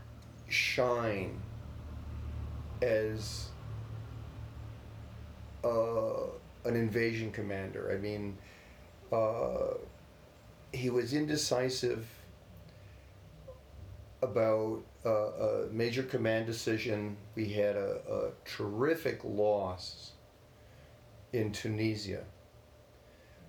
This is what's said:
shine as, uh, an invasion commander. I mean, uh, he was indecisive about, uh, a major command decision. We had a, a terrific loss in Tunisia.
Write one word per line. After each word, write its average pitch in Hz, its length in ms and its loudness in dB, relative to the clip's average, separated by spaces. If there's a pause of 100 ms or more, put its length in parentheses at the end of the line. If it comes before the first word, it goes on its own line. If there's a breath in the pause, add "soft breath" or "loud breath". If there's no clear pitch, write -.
(480)
shine 113 920 2 (1400)
as, 110 680 2 (2250)
uh, 113 600 2 (400)
an 120 120 2
invasion 113 540 2
commander. 98 600 -2
I 98 60 2
mean, 101 380 -2 (760 loud breath)
uh, 113 600 2 (960)
he 127 180 0
was 120 240 2
indecisive 127 920 2 (2250 loud breath)
about, 110 600 4 (240)
uh, 113 40 4
a 107 600 4
major 117 320 2
command 113 440 2
decision. 107 720 0 (180)
We 107 160 0
had 104 260 4
a, 98 240 0 (100)
a 101 200 0 (140)
terrific 117 800 0
loss 104 880 2 (1200 loud breath)
in 107 200 2
Tunisia. 107 720 0 (1200 loud breath)